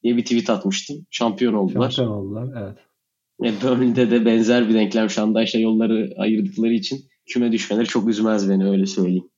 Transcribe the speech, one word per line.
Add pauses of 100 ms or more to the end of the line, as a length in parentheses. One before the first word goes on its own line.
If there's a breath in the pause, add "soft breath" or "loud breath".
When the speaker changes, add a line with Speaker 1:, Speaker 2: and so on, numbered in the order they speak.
Speaker 1:
diye
bir
tweet
atmıştım.
Şampiyon
oldular.
Speaker 2:
Şampiyon
oldular, (160)
evet. (640)
Speaker 1:
E,
Burnley'de
de
benzer
bir
denklem.
Şandaş'la
yolları
ayırdıkları
için (260)
küme
düşmeleri
çok
üzmez
beni,
öyle
söyleyeyim.